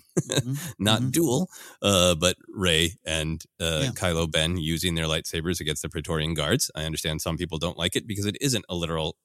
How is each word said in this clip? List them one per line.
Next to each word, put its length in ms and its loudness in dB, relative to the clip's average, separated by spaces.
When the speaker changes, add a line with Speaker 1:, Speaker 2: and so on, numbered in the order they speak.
Speaker 1:
Mm-hmm. 240 0
Speaker 2:
Not 240 4
Speaker 1:
Mm-hmm. 80 0
Speaker 2:
duel, 400 2
uh, 320 6
but 220 2
Rey 460 2
and, 400 -2
uh, 240 0
Speaker 1:
Yeah. 60 -2
Speaker 2:
Kylo 420 0
Ben 240 2
using 380 0
their 100 0
lightsabers 560 -2
against 220 -4
the 80 -6
Praetorian 420 -2
Guards. 420 0
I 100 -6
understand 360 -4
some 160 -2
people 220 -4
don't 180 -4
like 200 0
it 100 -4
because 180 -4
it 160 -4
isn't 300 0
a 40 -4
literal 500 -2